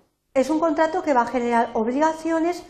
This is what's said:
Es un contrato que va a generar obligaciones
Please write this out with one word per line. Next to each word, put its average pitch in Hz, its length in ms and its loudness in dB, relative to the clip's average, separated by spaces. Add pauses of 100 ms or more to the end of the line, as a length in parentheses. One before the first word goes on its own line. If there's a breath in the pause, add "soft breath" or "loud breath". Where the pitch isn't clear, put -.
(340)
Es 262 160 2
un 311 100 0
contrato 320 420 0
que 302 120 0
va 240 80 4
a 233 60 0
generar 240 460 0
obligaciones 320 960 -2